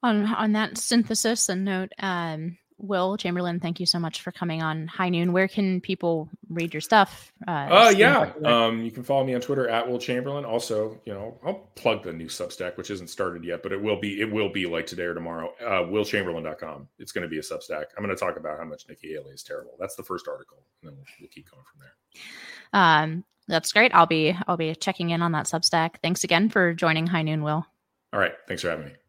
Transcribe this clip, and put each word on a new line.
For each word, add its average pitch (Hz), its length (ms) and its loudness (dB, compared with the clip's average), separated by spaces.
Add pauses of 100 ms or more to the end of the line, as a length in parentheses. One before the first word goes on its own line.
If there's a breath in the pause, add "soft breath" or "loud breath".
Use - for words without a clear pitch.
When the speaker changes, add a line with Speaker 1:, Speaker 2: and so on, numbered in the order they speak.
Speaker 1:
On, 208 240 4
on 220 260 2
that 214 240 0
synthesis 226 720 2
and 190 160 0
note, 190 340 -2
um, 170 600 -4 (200)
Will 190 380 0
Chamberlain, 175 440 -2
thank 170 200 -4
you 180 60 -4
so - 120 0
much 165 220 -4
for - 100 -8
coming 165 320 -4
on 160 240 -4
High 180 220 -2
Noon. 175 240 2
Where 190 160 4
can 190 320 0
people 165 480 -2 (200)
read 170 260 -6
your 151 60 -6
stuff? - 520 2 (160)
Uh, - 20 -4
Speaker 2:
Uh, 170 420 8
Speaker 1:
in 190 60 4
Speaker 2:
yeah. 233 280 8
Speaker 1:
particular? 151 240 0
Speaker 2:
Um, 113 320 4
you 113 80 -4
can 123 120 -12
follow 135 220 2
me 131 100 -2
on 123 60 0
Twitter 131 280 -2
at 117 200 0
Will 123 100 -2
Chamberlain. 131 460 -4
Also, 113 600 -2
you 110 80 -10
know, 104 320 -12
I'll 196 300 -6
plug 107 280 0
the 90 100 -8
new 82 140 -10
Substack, 87 500 -8
which 90 140 -10
isn't 90 180 -8
started 87 360 -6
yet, 85 180 -8
but 98 100 -6
it 98 80 -6
will 104 180 0
be, 101 220 -4
it 110 100 -2
will 104 200 0
be, 95 160 -2
like, 82 200 -4
today 87 180 -6
or 87 100 -4
tomorrow. 82 400 -8 (100)
Uh, 92 240 0
Will 104 160 2
chamberlain 90 400 -2
dot 78 140 -6
com. 73 300 -12 (100)
It's - 140 -18
gonna 87 160 -4
be 80 100 -6
a 76 40 -8
Substack. 76 440 -8 (100)
I'm 104 80 -8
gonna 98 120 -2
talk 90 200 -4
about 78 220 -8
how 82 60 -10
much 78 240 -16
Nikki - 240 -16
Haley 73 200 -12
is 69 100 -18
terrible. 64 360 -14
That's 92 180 -8
the - 80 -14
first 87 240 -8
article, - 360 -14 (180)
and 78 80 -18
then 71 60 -20
we'll, 69 100 -20 (140)
we'll - 100 -20
keep - 200 -20
going 131 140 -20
from - 160 -20
there. - 1000 -6
Speaker 1:
Um, 160 440 6 (220)
that's - 260 0
great. 226 220 6
I'll 170 120 10
be, 160 300 2 (120)
I'll 180 80 0
be 160 180 -2
checking 175 360 -2
in 170 120 0
on 170 100 2
that 156 140 -2
Substack. 165 560 0
Thanks 170 220 -2
again 180 240 4
for 180 260 2
joining 160 320 2
High 175 160 0
Noon, 156 200 0
Will. 151 240 -2 (460)
Speaker 2:
All 104 80 0
right. 92 120 2 (160)
Thanks 90 140 -6
for 90 80 0
having 78 160 -6
me. 67 60 -16 (160)